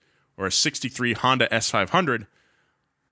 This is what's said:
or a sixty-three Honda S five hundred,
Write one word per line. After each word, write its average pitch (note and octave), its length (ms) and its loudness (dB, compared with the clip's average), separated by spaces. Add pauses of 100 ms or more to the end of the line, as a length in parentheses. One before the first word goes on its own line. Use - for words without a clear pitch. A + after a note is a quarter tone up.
(380)
or G2 100 -4
a F2+ 40 -4
sixty-three B2 600 -2
Honda B2 400 2
S A2+ 160 0
five G2+ 200 0
hundred, C#3 360 0 (840)